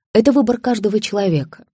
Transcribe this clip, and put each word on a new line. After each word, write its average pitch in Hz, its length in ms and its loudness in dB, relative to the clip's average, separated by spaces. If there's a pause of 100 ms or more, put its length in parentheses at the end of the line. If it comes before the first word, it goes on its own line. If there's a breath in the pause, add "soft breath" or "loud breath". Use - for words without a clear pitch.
(140)
Это 226 180 4
выбор 247 260 0
каждого 214 420 -2
человека. 185 720 -4